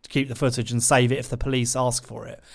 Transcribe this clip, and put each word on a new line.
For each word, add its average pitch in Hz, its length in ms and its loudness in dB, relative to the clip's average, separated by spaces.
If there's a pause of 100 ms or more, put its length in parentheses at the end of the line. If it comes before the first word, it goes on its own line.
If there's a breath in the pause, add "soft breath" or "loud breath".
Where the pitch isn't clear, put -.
keep 135 200 0
the 120 80 -8
footage 127 340 0
and 120 100 0
save 123 300 4
it 135 80 0
if 131 100 -8
the 143 80 -4
police 127 380 0
ask 127 320 -2
for 113 220 -12
it?" - 120 -16 (140 loud breath)